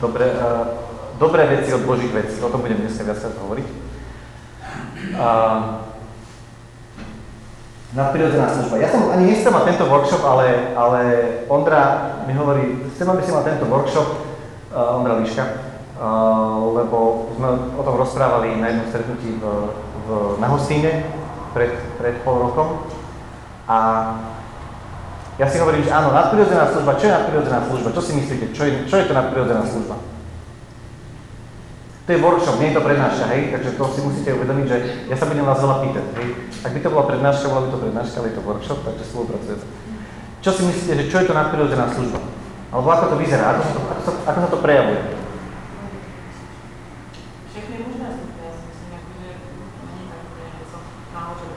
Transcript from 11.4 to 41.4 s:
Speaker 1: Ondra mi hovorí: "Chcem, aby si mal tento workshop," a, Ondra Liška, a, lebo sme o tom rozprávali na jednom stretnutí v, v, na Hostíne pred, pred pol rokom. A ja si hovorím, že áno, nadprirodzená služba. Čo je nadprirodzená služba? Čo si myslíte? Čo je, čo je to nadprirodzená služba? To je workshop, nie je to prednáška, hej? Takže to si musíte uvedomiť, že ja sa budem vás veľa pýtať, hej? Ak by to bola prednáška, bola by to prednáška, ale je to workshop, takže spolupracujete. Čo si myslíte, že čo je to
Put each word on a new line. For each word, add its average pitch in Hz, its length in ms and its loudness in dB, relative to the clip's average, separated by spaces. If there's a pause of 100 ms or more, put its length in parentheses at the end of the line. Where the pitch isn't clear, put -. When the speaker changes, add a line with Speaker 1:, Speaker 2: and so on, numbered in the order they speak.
Speaker 1:
Ondra 143 800 4
mi 131 80 -2
hovorí: 135 480 2 (100)
"Chcem, 180 140 -2
aby 185 160 4
si 180 80 0
mal 147 160 2
tento 151 240 0
workshop," 139 560 2 (480)
a, 123 240 2
Ondra 120 240 2
Liška, 120 240 -2
a, - 600 -8 (760)
lebo 113 560 2
sme 131 80 0 (320)
o - 80 -2
tom 131 80 2
rozprávali 120 640 2
na 113 160 2
jednom 113 160 -2
stretnutí 117 480 -4
v, 110 40 -6 (600)
v, 107 40 -8 (280)
na 113 160 2
Hostíne 151 560 2 (480)
pred, 120 160 4 (240)
pred 120 320 -2
pol 123 160 2
rokom. 156 480 0 (800)
A 113 60 4 (1600)
ja 135 80 4
si 139 80 0
hovorím, 160 320 4
že 143 80 2
áno, 151 160 6
nadprirodzená 165 560 6
služba. 139 320 2
Čo - 80 4
je 196 80 6
nadprirodzená 147 480 2
služba? 123 320 -2
Čo 175 80 0
si - 80 -4
myslíte? 135 400 0
Čo 147 160 2
je, 139 40 4 (200)
čo 196 80 6
je 180 80 4
to 143 80 2
nadprirodzená 123 480 2
služba? 107 320 -4 (2000)
To - 80 -14
je 165 80 6
workshop, 170 400 4
nie 147 160 2
je - 0 -
to 151 80 2
prednáška, 139 480 2
hej? 135 240 0
Takže 123 240 -4
to 139 80 2
si 139 160 -2
musíte 135 320 0
uvedomiť, 135 320 0
že 123 100 2 (300)
ja 127 80 -2
sa 147 160 0
budem 143 160 2
vás 135 160 4
veľa 135 240 4
pýtať, 113 180 -2 (140)
hej? 120 80 -4 (320)
Ak 120 160 -4
by 147 80 -2
to - 80 2
bola 139 160 4
prednáška, 139 400 2
bola 131 160 2
by 127 80 -2
to 131 160 -2
prednáška, 117 320 -4
ale 117 80 -2
je 110 80 -4
to 104 80 -6
workshop, 113 400 -4
takže 113 240 -6
spolupracujete. 117 560 -6 (800)
Čo 190 80 4
si 185 160 2
myslíte, 170 320 0
že 139 80 0
čo - 160 2
je 180 80 4
to 156 80 4